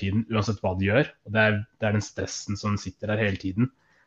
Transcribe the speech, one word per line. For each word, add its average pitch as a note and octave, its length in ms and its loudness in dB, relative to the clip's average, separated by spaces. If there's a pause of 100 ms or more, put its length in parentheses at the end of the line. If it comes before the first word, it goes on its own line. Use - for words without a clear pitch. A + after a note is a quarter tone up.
tiden, G2+ 340 0
uansett G#2+ 240 0
hva F#2+ 160 -2
du F#2 140 0
gjør. C3 180 4 (160)
Og G#2 140 -4
det A2 100 6
er, G#2 160 2 (160)
det A2 80 -2
er G#2 80 2
den G#2 80 2
stressen - 560 -6
som G#2 160 0
sitter G2+ 400 -4
der A2 80 0
hele G2+ 160 0
tiden. G2 320 0 (360)